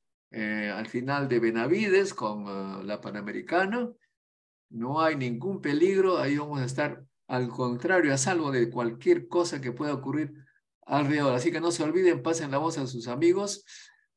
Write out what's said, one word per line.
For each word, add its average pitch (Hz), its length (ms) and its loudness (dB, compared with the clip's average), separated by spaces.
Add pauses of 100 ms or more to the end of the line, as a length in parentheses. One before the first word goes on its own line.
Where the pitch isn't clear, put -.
(320)
eh, 107 440 -4
al 110 120 -6
final 135 420 -2
de 117 100 2
Benavides 180 720 2
con, 107 360 -4
eh, 98 340 -8
la 104 160 -6
Panamericana. 165 920 -2 (800)
No 127 300 -4
hay 160 160 2
ningún 135 460 -4
peligro, 180 560 4
ahí 143 200 2
vamos 147 220 -4
a 127 60 -2
estar, 143 360 -4 (260)
al 127 200 -2
contrario, 135 680 2
a 135 40 2
salvo 160 340 0
de 120 180 2
cualquier 123 600 0
cosa 165 320 0
que 127 100 -4
pueda 147 220 -4
ocurrir 139 400 -4 (540)
alrededor. 143 460 2
Así 127 180 2
que 156 80 -2
no 170 120 2
se - 100 -2
olviden, 160 400 4
pasen 160 300 -2
la 139 80 0
voz 160 180 -2
a 139 80 -2
sus 123 220 -8
amigos. 175 580 2 (520)